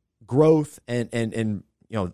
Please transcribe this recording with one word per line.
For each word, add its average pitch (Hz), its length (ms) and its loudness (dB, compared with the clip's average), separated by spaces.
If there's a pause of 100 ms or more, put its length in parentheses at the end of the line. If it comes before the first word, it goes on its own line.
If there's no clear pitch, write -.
(260)
growth 151 600 2
and, 120 240 -4
and, 117 220 -4
and, 110 320 -4 (240)
you 113 80 -8
know, 90 180 -4